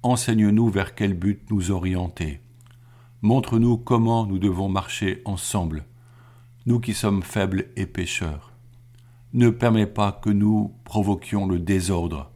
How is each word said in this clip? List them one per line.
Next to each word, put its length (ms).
Enseigne-nous 640
vers 260
quel 180
but 380
nous 200
orienter. 720
Montre-nous 560
comment 500
nous 120
devons 300
marcher 560
ensemble, 600
nous 140
qui 140
sommes 280
faibles 440
et 100
pécheurs. 680
Ne 180
permets 360
pas 260
que 180
nous 440
provoquions 600
le 120
désordre. 760